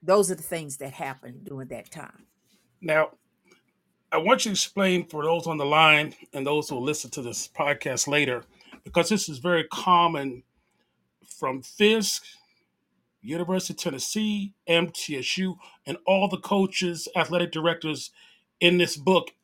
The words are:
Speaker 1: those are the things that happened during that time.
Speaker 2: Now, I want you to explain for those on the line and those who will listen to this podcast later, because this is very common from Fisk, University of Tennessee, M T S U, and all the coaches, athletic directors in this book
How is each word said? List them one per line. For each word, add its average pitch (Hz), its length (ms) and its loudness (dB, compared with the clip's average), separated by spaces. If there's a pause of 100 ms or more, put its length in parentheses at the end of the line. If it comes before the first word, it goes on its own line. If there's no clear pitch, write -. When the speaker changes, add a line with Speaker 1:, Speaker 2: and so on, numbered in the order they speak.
Speaker 1:
those 185 300 4
are 175 40 -4
the 156 80 -10
things 151 340 -8
that 139 160 -12
happened 135 520 -12
during 135 220 -12
that 113 240 -14
time. - 340 -18 (560)
Speaker 2:
Now, 156 300 2 (1000)
I 160 60 2
want 226 280 4
you 220 40 0
to 196 40 -2
explain 185 520 0
for 151 180 -8
those 165 220 0
on 160 120 -4
the 143 80 -2
line 151 500 6 (180)
and 139 140 -4
those 147 220 0
who 143 60 -6
will 123 80 -4
listen 143 280 -6
to 143 100 -8
this 120 260 -8
podcast 143 600 -2
later, 135 360 0 (400)
because - 260 0
this 208 200 0
is 139 100 -10
very 165 260 0
common 170 800 0 (920)
from 131 240 -4
Fisk, 214 600 2 (960)
University 170 520 -4
of - 40 -16
Tennessee, 202 760 -4 (140)
M 170 220 2
T - 280 -8
S 127 200 -4
U, 185 200 -4 (280)
and 139 200 -6
all 190 220 4
the 180 100 -4
coaches, 185 800 -2
athletic 170 360 -2
directors 160 600 -4 (480)
in 175 180 6
this 170 180 2
book 165 360 2 (120)